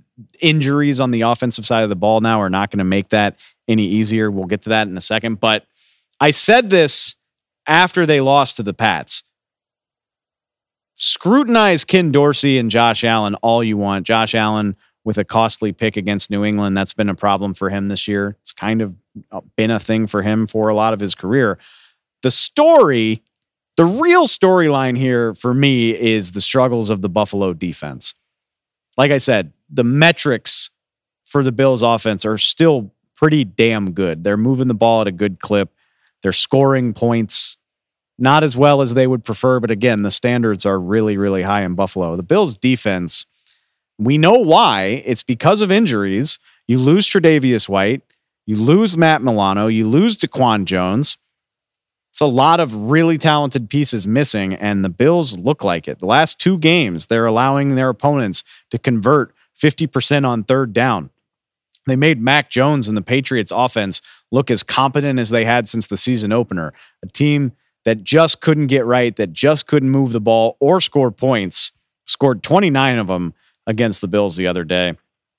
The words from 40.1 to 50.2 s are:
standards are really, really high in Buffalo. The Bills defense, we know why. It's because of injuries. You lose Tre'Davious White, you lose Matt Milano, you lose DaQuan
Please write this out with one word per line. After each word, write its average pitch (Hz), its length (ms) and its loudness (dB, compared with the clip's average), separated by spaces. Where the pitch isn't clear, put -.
standards 117 560 -2
are 98 120 0
really, 104 380 -2
really 98 260 -2
high 101 220 -2
in 90 100 -4
Buffalo. 90 400 -4
The 90 80 -6
Bills 165 320 0
defense, 98 720 -2
we 127 200 2
know 170 160 4
why. 156 720 2
It's 120 160 -2
because 180 400 0
of 190 100 0
injuries. 120 640 0
You 123 100 2
lose 156 300 2
Tre'Davious 143 640 2
White, 98 320 0
you 110 100 -4
lose 170 400 2
Matt 160 260 2
Milano, 104 460 0
you 110 200 0
lose 202 300 2
DaQuan 113 480 -2